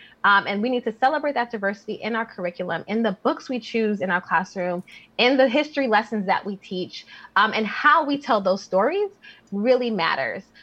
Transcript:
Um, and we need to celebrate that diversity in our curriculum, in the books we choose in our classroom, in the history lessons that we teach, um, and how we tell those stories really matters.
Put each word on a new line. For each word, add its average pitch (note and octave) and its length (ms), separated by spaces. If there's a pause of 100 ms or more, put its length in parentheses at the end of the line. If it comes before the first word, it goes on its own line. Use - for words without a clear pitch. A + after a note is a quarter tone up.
(220)
Um, G3 240
and G3+ 160
we B3 60
need B3 160
to A3 160
celebrate D4 320
that A#3+ 180
diversity G3+ 440
in A3 200
our A3+ 120
curriculum, F3+ 600
in A3 160
the G#3 100 (100)
books D#4+ 260
we A#3+ 100
choose G#3+ 440
in F#3 80
our F3+ 100
classroom, F3+ 640 (320)
in B3 220
the C4 100
history C#4 400
lessons G#3+ 380
that - 180
we G3 120
teach, - 500 (300)
um, G#3 180
and A3 120
how D4 380
we C#4+ 140
tell G#3+ 240
those F#3+ 200
stories E4 460 (420)
really A#3+ 400
matters. D#3 520 (200)